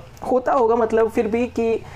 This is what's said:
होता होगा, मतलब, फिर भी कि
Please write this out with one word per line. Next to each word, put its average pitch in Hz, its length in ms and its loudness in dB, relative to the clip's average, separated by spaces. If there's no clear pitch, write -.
होता 247 200 0
होगा, 233 240 2
मतलब, 226 340 2
फिर 226 160 0
भी 233 200 0
कि 226 360 -2